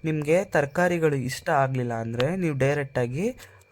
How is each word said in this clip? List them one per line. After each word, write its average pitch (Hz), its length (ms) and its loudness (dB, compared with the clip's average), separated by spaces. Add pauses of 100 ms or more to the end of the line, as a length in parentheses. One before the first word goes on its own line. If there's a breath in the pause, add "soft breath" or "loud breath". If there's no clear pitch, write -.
ನಿಮ್ಗೆ 156 380 2
ತರಕಾರಿಗಳು 160 720 2
ಇಷ್ಟ 131 340 -6
ಆಗ್ಲಿಲ್ಲ 131 440 0
ಅಂದ್ರೆ 117 420 -2
ನೀವು 165 220 -2
ಡೈರೆಕ್ಟಾಗಿ, 139 800 0 (360 loud breath)